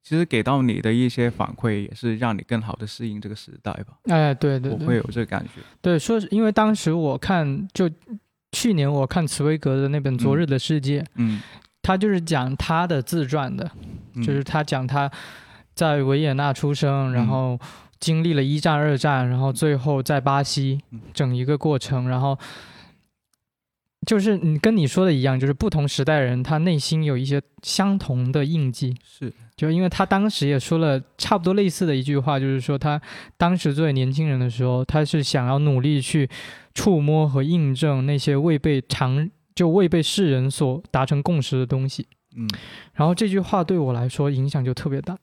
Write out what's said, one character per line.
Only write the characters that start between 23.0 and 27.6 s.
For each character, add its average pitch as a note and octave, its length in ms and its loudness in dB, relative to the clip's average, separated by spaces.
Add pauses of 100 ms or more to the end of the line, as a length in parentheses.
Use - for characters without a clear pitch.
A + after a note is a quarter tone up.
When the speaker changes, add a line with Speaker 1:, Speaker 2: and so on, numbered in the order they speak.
Speaker 2:
就 G#3+ 140 2
是 G3+ 180 2
你， D#3 220 0
跟 A3 160 2
你 E3 100 4
说 F#3 200 2
的 F3 80 4
一 C3 80 2
样， C3 180 2
就 C3+ 80 2
是 C#3+ 60 2
不 G#3 160 0
同 C#3+ 180 0
时 C#3 160 -2
代 D3+ 160 2
人 B2+ 240 0
他 D3+ 140 0
内 E3 200 2
心 D#3+ 280 0
有 C3+ 120 0
一 C3 60 -2
些 C#3 180 0 (200)